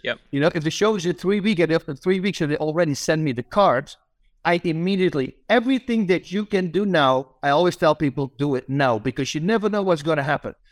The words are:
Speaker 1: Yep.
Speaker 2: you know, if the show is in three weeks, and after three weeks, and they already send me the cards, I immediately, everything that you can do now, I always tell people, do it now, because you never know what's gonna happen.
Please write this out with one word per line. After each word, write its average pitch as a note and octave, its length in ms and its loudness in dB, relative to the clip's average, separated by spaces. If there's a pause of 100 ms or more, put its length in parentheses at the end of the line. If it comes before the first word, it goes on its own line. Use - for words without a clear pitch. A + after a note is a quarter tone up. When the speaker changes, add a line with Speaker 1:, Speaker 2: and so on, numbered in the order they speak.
Speaker 1:
Yep. A#2+ 160 -4 (140)
Speaker 2:
you C#3 80 0
know, D#3 120 4
if D#3+ 120 -4
the D#3+ 60 -2
show G#3+ 260 0
is E3+ 100 -4
in F3 80 -2
three G3 240 0
weeks, G3 220 0
and D#3+ 120 2
after D#3+ 220 -2
three F#3 240 0
weeks, F#3 220 -2
and D3+ 100 0
they D3 60 -2
already D#3 380 0
send D#3 300 -2
me D3+ 80 0
the A#2+ 120 -6
cards, D3 520 0 (480)
I F3 200 2
immediately, E3+ 720 -2 (120)
everything A#3 580 0
that F3 260 -2
you G#3 120 -2
can F#3 280 -2
do F#3+ 120 0
now, C#3 600 2
I C#3+ 60 2
always E3+ 260 4
tell D#3 180 4
people, C#3 440 -4
do C#3+ 180 0
it B2+ 120 -6
now, C3 300 0
because B2+ 360 -4
you D#3 60 -6
never G#3 280 0
know G3+ 140 -2
what's F3 200 0
gonna D3+ 220 -2
happen. C#3 300 -4 (180)